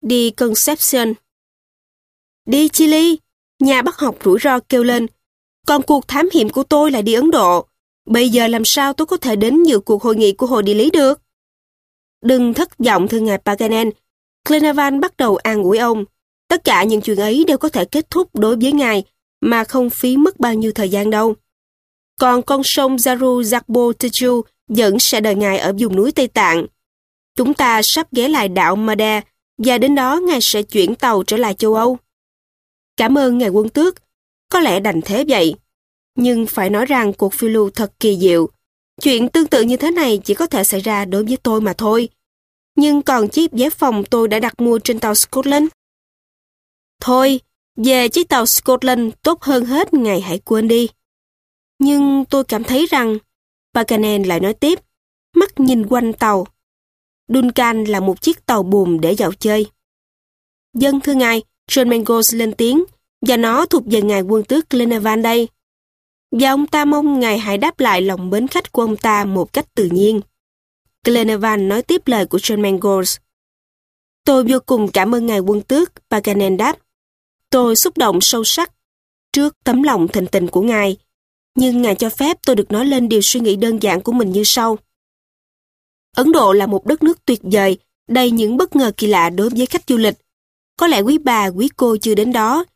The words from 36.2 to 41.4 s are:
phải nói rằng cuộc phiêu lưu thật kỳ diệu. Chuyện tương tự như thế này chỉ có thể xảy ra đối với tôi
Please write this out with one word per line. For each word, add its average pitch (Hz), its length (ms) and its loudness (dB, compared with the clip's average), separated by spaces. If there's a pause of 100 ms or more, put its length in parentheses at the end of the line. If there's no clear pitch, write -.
phải 190 240 -2
nói 208 160 0
rằng 240 260 0
cuộc 196 220 -2
phiêu 226 160 -2
lưu 214 200 0
thật 202 300 -6
kỳ 208 180 0
diệu. 175 300 2 (540)
Chuyện 247 260 2
tương 330 180 0
tự 208 160 2
như 240 140 0
thế 294 140 -2
này 277 340 0
chỉ 202 100 -2
có 294 120 -4
thể 196 180 -2
xảy 196 160 -2
ra 202 240 -4
đối 196 200 -2
với 240 120 -4
tôi 220 240 -2